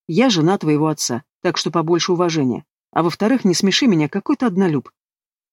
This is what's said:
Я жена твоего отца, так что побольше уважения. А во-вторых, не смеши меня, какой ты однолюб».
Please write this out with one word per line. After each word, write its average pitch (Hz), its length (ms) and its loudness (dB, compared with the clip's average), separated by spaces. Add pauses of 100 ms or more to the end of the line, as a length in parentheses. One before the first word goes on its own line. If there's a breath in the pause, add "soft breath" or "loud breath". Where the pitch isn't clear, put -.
Я 226 240 2
жена 180 280 2
твоего 151 280 0
отца, 127 380 -4 (180)
так 175 140 -2
что 156 160 -6
побольше 170 400 0
уважения. 160 520 0 (280)
А 156 100 0
во-вторых, 202 420 0
не 180 100 4
смеши 202 340 0
меня, 156 200 2
какой 254 280 -4
ты 254 100 -2
однолюб». 175 440 0 (640)